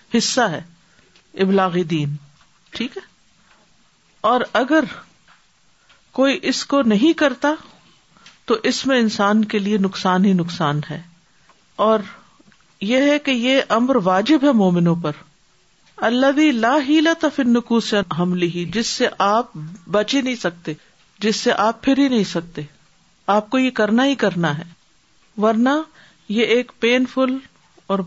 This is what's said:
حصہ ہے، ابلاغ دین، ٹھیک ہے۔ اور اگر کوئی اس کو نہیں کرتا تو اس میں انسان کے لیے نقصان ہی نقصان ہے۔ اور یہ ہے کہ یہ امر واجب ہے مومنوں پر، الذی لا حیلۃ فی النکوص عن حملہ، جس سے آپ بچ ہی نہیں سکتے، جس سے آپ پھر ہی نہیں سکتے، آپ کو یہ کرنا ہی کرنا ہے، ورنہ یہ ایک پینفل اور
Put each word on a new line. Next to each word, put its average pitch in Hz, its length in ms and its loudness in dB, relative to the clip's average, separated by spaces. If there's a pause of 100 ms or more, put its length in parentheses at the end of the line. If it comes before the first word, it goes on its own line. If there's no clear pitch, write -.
(160)
حصہ 233 340 0
ہے، 147 100 -6 (760)
ابلاغ 190 420 0 (140)
دین، 147 260 -2 (560)
ٹھیک - 240 -10
ہے۔ 392 60 -12 (1200)
اور 240 160 2 (140)
اگر 269 300 2 (1300)
کوئی 269 300 2
اس - 220 -4
کو 277 180 0
نہیں 226 340 4
کرتا 285 340 0 (920)
تو 233 200 0
اس - 220 -2
میں 262 140 2
انسان 208 440 2
کے 214 140 -4
لیے 208 220 0
نقصان 190 440 0
ہی 196 100 4
نقصان 170 460 -2 (100)
ہے۔ 147 100 -10 (760)
اور 220 200 2 (840)
یہ 262 300 2
ہے 294 100 2
کہ 294 100 -4 (100)
یہ 262 320 0
امر 247 320 2
واجب 220 400 2
ہے 285 100 4
مومنوں 175 480 2
پر، 151 200 -8 (760)
الذی 277 540 2
لا 233 260 2
حیلۃ 311 460 2 (100)
فی 277 80 0
النکوص 233 520 0
عن 196 180 -2
حملہ، 175 500 -2 (100)
جس 226 160 -4
سے - 200 -2 (160)
آپ 220 260 0 (400)
بچ 208 240 0
ہی 277 60 2
نہیں 254 160 -4
سکتے، 170 360 -6 (480)
جس 208 160 0
سے 247 200 0
آپ 220 260 -2
پھر 269 160 2
ہی 277 100 2
نہیں 233 200 0
سکتے، 170 340 -8 (640)
آپ 208 220 0
کو 262 80 0
یہ 262 140 0
کرنا 226 340 0
ہی 277 80 0
کرنا 170 440 -2
ہے، 165 60 -14 (720)
ورنہ 226 380 2 (560)
یہ 220 240 0
ایک 240 260 -2
پینفل 254 560 0 (500)
اور 196 200 -2